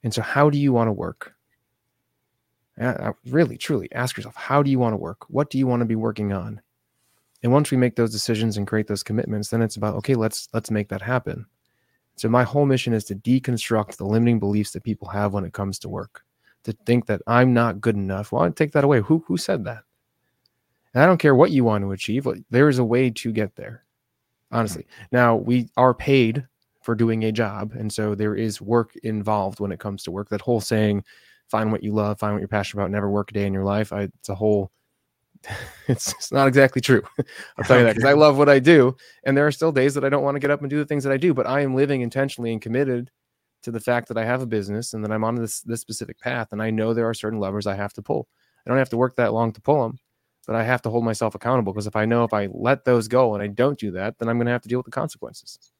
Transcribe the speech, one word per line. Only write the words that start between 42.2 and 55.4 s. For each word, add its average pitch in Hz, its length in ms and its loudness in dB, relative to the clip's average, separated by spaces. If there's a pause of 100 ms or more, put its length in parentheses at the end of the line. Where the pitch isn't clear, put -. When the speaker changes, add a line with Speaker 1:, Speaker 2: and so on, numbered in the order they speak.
Speaker 1:
and 110 80 -6
committed 123 500 -2 (520)
to 123 80 -10
the 113 100 -6
fact 120 280 0
that 113 80 -6
I 110 80 -2
have 123 160 -2
a 127 60 -8
business 107 460 -4
and 107 120 -8
that 104 60 -4
I'm 110 120 -2
on 113 120 -2
this, 117 260 -6
this 117 200 -8
specific - 380 -14
path. 123 340 -6
And 107 100 -6
I 110 80 -2
know 110 220 -2
there 113 160 0
are 113 40 -4
certain 110 260 -6
levers 101 280 -4
I 98 80 -4
have 101 180 -6
to - 100 -14
pull. - 240 -4 (380)
I - 40 -10
don't 131 100 2
have 127 100 0
to 117 80 -4
work 123 200 0
that 110 160 0
long 113 200 -2
to - 80 -20
pull 143 240 2
'em, 120 140 -10 (480)
but 113 80 -4
I 113 80 0
have 123 200 0
to 113 80 -4
hold 117 140 0
myself 110 300 -2
accountable, 117 380 -2
'cause 107 140 -6
if 104 80 -8
I 107 100 2
know 117 180 2
if 110 100 0
I 104 200 0
let 127 320 -2
those 117 220 2
go 120 280 2
and 101 80 -4
I 104 40 -6
don't 127 320 0
do 104 120 -6
that, 95 280 -8
then 117 100 -4
I'm 117 100 0
gonna 120 120 0
have 120 120 -2
to 113 60 -20
deal 123 100 -2
with 127 60 -8
the 113 60 -20
consequences. - 680 -10 (200)